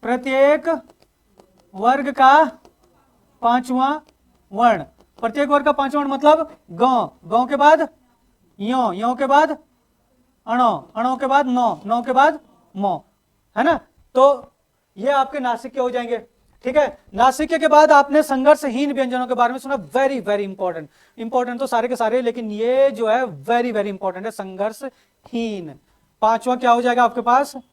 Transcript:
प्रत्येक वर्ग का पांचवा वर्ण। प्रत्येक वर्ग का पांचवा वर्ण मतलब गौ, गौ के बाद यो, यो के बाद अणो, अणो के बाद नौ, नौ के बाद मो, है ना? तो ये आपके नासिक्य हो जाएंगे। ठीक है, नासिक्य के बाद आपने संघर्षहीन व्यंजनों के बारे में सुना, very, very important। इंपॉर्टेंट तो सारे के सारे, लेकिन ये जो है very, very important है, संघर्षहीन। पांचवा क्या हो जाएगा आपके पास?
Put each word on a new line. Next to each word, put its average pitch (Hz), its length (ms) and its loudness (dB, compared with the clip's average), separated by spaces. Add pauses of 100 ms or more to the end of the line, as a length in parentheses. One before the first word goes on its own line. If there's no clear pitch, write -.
प्रत्येक 269 640 0 (1040)
वर्ग 247 360 0
का 277 340 4 (960)
पांचवा 254 580 -2 (540)
वर्ण। 208 300 2 (380)
प्रत्येक 247 280 -4
वर्ग 285 160 2
का 294 80 2
पांचवा 285 280 -2
वर्ण 277 120 -4
मतलब 302 380 2 (200)
गौ, 220 360 0 (180)
गौ 226 220 0
के 262 100 -6
बाद 294 320 4 (720)
यो, 233 320 -2
यो 220 220 -4
के 269 120 -4
बाद 285 240 4 (960)
अणो, 226 500 -2
अणो 254 200 -2
के 262 100 -6
बाद 269 200 2
नौ, 247 400 -2
नौ 233 160 -2
के 254 100 -4
बाद 294 280 2 (360)
मो, 190 280 -4 (520)
है 233 80 0
ना? 311 160 2 (340)
तो 269 380 2 (440)
ये 226 140 -4
आपके 277 300 0
नासिक्य 247 400 -6
हो 247 100 -2
जाएंगे। 240 280 -6 (460)
ठीक 254 120 -2
है, 285 220 0 (160)
नासिक्य 262 440 2
के 320 100 0
बाद 302 240 8
आपने 285 300 4
संघर्षहीन 285 680 2
व्यंजनों 254 340 -4
के 247 80 -4
बारे 240 180 0
में 262 60 -8
सुना, 269 160 -8
very, 254 460 -2
very 202 240 -4
important। 185 420 -8 (320)
इंपॉर्टेंट 240 420 -4
तो 269 60 -4
सारे 240 220 -2
के 247 80 -4
सारे, 233 260 -2
लेकिन 240 280 -6
ये 247 400 0
जो 220 180 -4
है 233 140 0
very, 233 500 -2
very 208 180 -4
important 190 340 -8
है, 226 60 -8
संघर्षहीन। 208 1400 -10 (460)
पांचवा 226 360 0
क्या 247 140 0
हो 240 120 2
जाएगा 247 220 2
आपके 240 160 -2
पास? 254 360 0 (160)